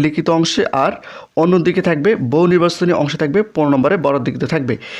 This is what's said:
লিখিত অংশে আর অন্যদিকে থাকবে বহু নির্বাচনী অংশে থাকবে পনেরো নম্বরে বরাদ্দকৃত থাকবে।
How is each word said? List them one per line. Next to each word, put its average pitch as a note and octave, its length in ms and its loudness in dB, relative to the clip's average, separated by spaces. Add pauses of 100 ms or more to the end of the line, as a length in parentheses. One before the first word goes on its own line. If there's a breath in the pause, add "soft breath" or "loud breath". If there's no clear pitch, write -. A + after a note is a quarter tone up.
লিখিত D#3 240 -2 (100)
অংশে E3 260 0 (200)
আর F3+ 80 0 (500 loud breath)
অন্যদিকে F3 460 2
থাকবে D#3+ 220 2 (220)
বহু E3 200 4
নির্বাচনী F3 400 2 (100)
অংশে D3 200 -4
থাকবে D#3 180 0 (140)
পনেরো D3 200 2
নম্বরে C#3 300 2
বরাদ্দকৃত C#3 400 -2 (100)
থাকবে। B2+ 200 -2 (260 loud breath)